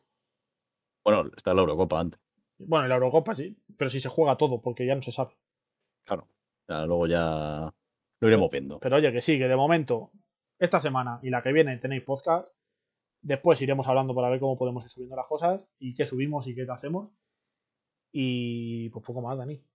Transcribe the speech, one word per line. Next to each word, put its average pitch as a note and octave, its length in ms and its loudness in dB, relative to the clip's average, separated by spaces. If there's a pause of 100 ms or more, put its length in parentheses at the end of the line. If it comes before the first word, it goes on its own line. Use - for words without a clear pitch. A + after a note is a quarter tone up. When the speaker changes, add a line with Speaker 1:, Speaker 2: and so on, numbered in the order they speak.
(1040)
Speaker 1:
Bueno, G2+ 320 2
está F#2 160 0
la F#2+ 80 6
Eurocopa D#2+ 400 2
antes. E2+ 180 -6 (380)
Speaker 2:
Bueno, D#3 280 0
y B2+ 40 -2
la B2+ 60 4
Eurocopa, C3+ 400 2
sí. F#3 220 -10 (200)
Pero C3+ 120 -2
si C3 120 -4
se C3+ 80 -6
juega C#3+ 260 2
todo, B2+ 260 0
porque B2 240 -4
ya C3 80 2
no C3+ 80 -4
se B2 120 -10
sabe. - 240 -6 (680)
Speaker 1:
Claro. F#2 220 -8 (400)
Ya, D#2+ 180 -4
luego E2+ 220 0
ya D#2+ 680 -2 (460)
lo A2+ 80 4
iremos G2+ 240 6
viendo. C#2 300 -6
Speaker 2:
Pero C3 160 2
oye, C#3+ 160 4
que A#2+ 80 -2
sí, D#3 160 2
que C3 100 0
de B2+ 80 4
momento, C#3 560 0 (480)
esta F3 220 2
semana B2+ 420 -4
y C3 60 -6
la B2 120 0
que C3+ 120 0
viene D3 240 8
tenéis C3 260 -6
podcast. E3 460 -2 (720)
Después C#3+ 400 2
iremos C3+ 240 -2
hablando C3 300 2
para B2 140 0
ver B2+ 100 0
cómo C3 180 -2
podemos B2 280 -4
ir - 40 -20
subiendo B2+ 280 -14
las B2+ 100 -8
cosas E3+ 340 -2 (160)
y B2+ 160 -10
qué C#3 120 -2
subimos C#3 420 -4
y A#2+ 80 -10
qué B2+ 140 -6
hacemos. E3 420 -8 (1000)
Y A#2+ 800 -4
pues G#2+ 140 -16
poco B2 160 -10
más, B2+ 160 -8
Dani. C3+ 240 -12 (140)